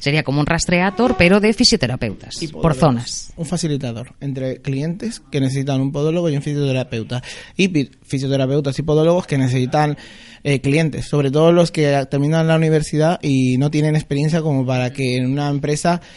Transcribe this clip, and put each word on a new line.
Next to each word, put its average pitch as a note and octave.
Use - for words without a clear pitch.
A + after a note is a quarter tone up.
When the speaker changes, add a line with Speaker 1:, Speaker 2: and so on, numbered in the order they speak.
Speaker 1:
Sería D3
como C#3+
un D3
rastreator, F3+
pero F3+
de G#3+
fisioterapeutas, B2
Speaker 2:
Y D#3+
Speaker 1:
por -
Speaker 2:
podólogos. D#3
Speaker 1:
zonas. B2
Speaker 2:
Un E3+
facilitador C3+
entre C3
clientes E3
que C#3+
necesitan C3+
un C3+
podólogo D#3+
y C#3+
un C#3+
fisioterapeuta. B2+
Y F#3+
pi-, D3
fisioterapeutas C3+
y C#3+
podólogos D#3
que C#3+
necesitan, C3
eh, C#3
clientes, C#3
sobre C#3
todo D#3+
los E3+
que C#3+
terminan D#3
la D#3+
universidad D#3
y C3
no C#3+
tienen D3+
experiencia D3+
como C#3
para B2+
que B2+
en B2+
una C#3+
empresa D3